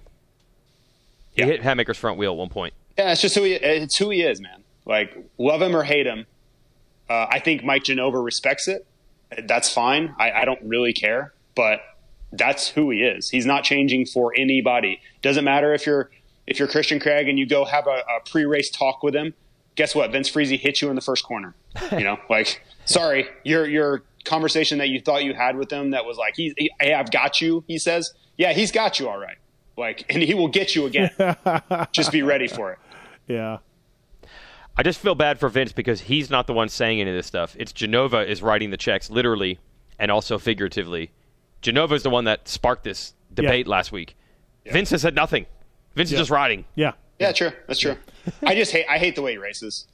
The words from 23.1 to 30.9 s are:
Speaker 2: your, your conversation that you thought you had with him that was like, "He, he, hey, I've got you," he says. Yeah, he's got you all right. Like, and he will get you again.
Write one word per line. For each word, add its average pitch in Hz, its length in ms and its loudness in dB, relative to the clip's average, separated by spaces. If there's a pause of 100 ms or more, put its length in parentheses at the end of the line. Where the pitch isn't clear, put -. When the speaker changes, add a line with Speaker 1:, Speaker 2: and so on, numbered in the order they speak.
Speaker 2:
your, 156 240 2
your 147 360 2 (220)
conversation 156 540 2
that 139 100 0
you 131 100 -2
thought 147 240 2
you 135 100 -2
had 123 240 0
with 135 140 -4
him 143 200 -2
that 127 140 -2
was 117 120 -8
like, 110 180 -2
"He, 160 220 -4
he, 151 140 0 (100)
hey, 143 120 4
I've 135 180 0
got 139 280 2
you," 165 280 0
he 165 100 -6
says. 170 360 -2 (240)
Yeah, 170 160 2
he's 202 180 0
got 220 280 0
you 131 100 -4
all 101 100 -8
right. 95 180 -14 (400)
Like, 113 320 -6
and 165 140 2
he 156 100 2
will 180 140 2
get 190 280 0
you 151 100 2
again. 143 320 2